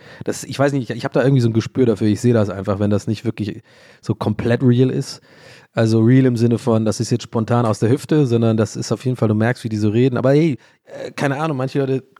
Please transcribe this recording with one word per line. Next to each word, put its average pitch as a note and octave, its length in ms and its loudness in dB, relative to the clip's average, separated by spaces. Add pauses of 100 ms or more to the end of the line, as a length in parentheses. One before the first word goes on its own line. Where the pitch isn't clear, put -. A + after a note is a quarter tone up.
(240)
Das, - 200 -8
ich - 140 -10
weiß C#3 160 0
nicht, C3 160 -4
ich, A#2 80 -8
ich A#2+ 80 -8
hab - 80 -6
da C#3+ 80 2
irgendwie C3 200 4
so A#2 80 2
ein A2 40 -2
Gespür A2+ 320 0
dafür, A2 220 0
ich G2+ 140 0
seh A#2+ 120 4
das G#2+ 160 2
einfach, G2 300 -4
wenn G#2 100 0
das G2+ 160 0
nicht A2 200 -6
wirklich A2 360 -6 (400)
so G#2+ 140 -4
komplett A#2 480 -2
real B2+ 260 4
ist. C3+ 320 -6 (520)
Also A2+ 260 2
real B2+ 260 6
im B2 120 2
Sinne A#2 200 2
von, A2 280 0
das G#2+ 140 -2
ist A#2 120 -6
jetzt A#2+ 120 0
spontan A#2+ 440 -2
aus G#2+ 100 0
der A2 140 0
Hüfte, D3+ 340 2
sondern A2+ 320 2
das A2 180 -2
ist B2 160 -8
auf A#2 140 -4
jeden B2+ 100 -2
Fall, A#2 120 0
du G#2+ 80 0
merkst, A2+ 280 -2
wie A#2+ 60 -8
die A2 80 -4
so G#2 120 0
reden. A#2+ 280 2
Aber A#2+ 140 2
hey, D3 260 2 (280)
äh, - 260 -14
keine C#3 280 -4
Ahnung, D#3 180 -4
manche C3 200 -4
Leute C3+ 260 -2 (160)